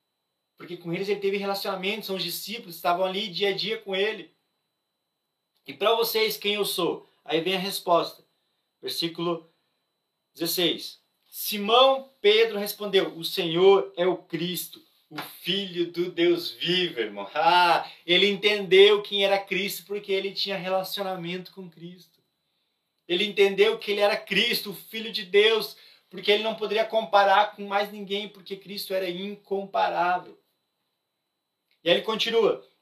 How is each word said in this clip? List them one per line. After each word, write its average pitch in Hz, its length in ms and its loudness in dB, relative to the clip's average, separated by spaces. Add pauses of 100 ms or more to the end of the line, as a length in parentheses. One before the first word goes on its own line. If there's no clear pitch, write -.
(580)
Porque 175 200 -14
com 170 160 -8
eles 196 160 -4
ele 196 100 -2
teve 196 180 -2
relacionamento, 196 680 -6
são 190 120 -6
os 170 60 -6
discípulos, 170 520 -10
estavam 175 280 -2
ali 190 260 -4
dia 196 200 -2
a - 20 2
dia 214 280 -4
com 190 160 -8
ele. 196 360 -4 (1300)
"E 139 80 -14
pra 208 220 2
vocês, 220 420 0
quem 208 180 -2
eu 202 100 0
sou?" - 440 -2 (140)
Aí 156 180 -2
vem 185 140 -2
a 185 40 -2
resposta. 180 640 -2 (580)
Versículo 165 680 -6 (840)
dezesseis. 165 680 -4 (240)
Simão 247 920 2
Pedro 214 400 4
respondeu: 190 580 -2
O 165 60 -10
Senhor 185 720 4
é 175 100 0
o 180 120 2
Cristo, - 640 -8 (280)
o 151 60 -16 (260)
Filho 175 480 -4
do 175 180 -2
Deus 170 420 0
vivo, 175 500 -2
irmão. 101 340 -8
Ah, 170 500 4 (200)
ele 190 240 4
entendeu 202 720 6
quem 202 240 0
era 196 120 4
Cristo 190 480 -6
porque 202 240 -8
ele 196 220 -2
tinha 196 240 -6
relacionamento 185 960 -6
com 190 180 -16
Cristo. 170 480 -20 (880)
Ele 185 200 -2
entendeu 196 520 4
que - 140 -6
ele 202 80 -2
era 202 160 2
Cristo, 208 560 -2
o - 20 -10
Filho 220 380 -12
de 196 140 -8
Deus, 214 500 2 (340)
porque 196 220 -2
ele 214 120 2
não 220 120 -4
poderia 214 300 -2
comparar 202 680 4
com 202 140 -12
mais 202 240 -2
ninguém, 202 380 -8
porque 196 260 -16
Cristo 196 380 -12
era 190 160 -2
incomparável. 180 1300 -4 (1400)
E 160 60 0
aí 175 80 4
ele - 80 -6
continua. 220 600 0 (160)